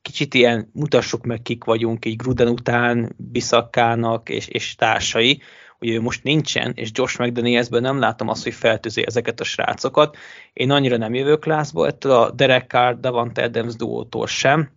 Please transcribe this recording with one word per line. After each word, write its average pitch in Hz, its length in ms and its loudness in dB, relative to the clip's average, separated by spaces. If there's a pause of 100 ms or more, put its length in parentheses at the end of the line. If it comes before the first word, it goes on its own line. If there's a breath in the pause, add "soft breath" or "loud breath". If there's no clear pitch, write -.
kicsit - 320 -6
ilyen 120 400 4
mutassuk 127 520 0
meg, 117 160 -4
kik 120 220 -8
vagyunk, 113 420 0
így 113 100 -2
Gruden 120 320 2
után, 120 680 0
Bisackának 117 1120 0
és, - 180 -6
és - 280 -8
társai, 117 640 2 (380 loud breath)
ugye 113 140 -2
ő 113 80 0
most 117 220 -4
nincsen, 127 520 0
és 120 180 -8
Josh 127 260 -2
McDanielsből 120 600 0
nem 135 200 -2
látom 113 280 0
azt, 110 160 -4
hogy 120 100 -6
feltűzi 113 520 0
ezeket 113 340 -2
a - 40 -6
srácokat. 135 760 0 (360 loud breath)
Én 131 180 0
annyira 131 260 2
nem 113 160 -4
jövök 143 320 0
lázba 156 420 -2
ettől 139 240 -2
a 117 200 6
Derek 127 380 2
Carr, 123 300 2
Davante 120 440 -2
Adams 120 320 -4
duótól 117 520 -6
sem 147 480 0